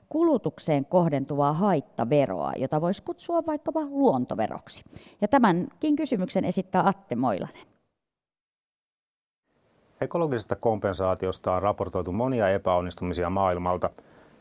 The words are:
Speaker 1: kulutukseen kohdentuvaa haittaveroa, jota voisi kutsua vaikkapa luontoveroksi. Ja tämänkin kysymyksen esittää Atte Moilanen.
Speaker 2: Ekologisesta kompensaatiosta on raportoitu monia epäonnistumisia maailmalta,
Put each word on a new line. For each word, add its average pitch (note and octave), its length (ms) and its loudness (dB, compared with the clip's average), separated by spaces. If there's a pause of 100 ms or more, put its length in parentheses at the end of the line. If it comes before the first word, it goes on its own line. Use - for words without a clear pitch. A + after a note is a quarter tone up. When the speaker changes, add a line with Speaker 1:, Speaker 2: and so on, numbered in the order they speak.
Speaker 1:
kulutukseen A3+ 760 0
kohdentuvaa D3 680 2
haittaveroa, C3+ 1040 0
jota C#3+ 240 -2
voisi F3 220 -2
kutsua E4+ 440 -4
vaikkapa D#4 340 -4 (100)
luontoveroksi. G3 920 0 (360)
Ja G#3 80 2
tämänkin A#3+ 680 2
kysymyksen G3 480 -2
esittää F3+ 440 0
Atte - 280 -2
Moilanen. A#2 500 -4 (2250)
Speaker 2:
Ekologisesta C3 560 -2
kompensaatiosta F#2+ 1000 0
on F2+ 80 0
raportoitu F#2 500 -2
monia A#2 360 0
epäonnistumisia F2+ 840 0
maailmalta, F2+ 600 0 (500)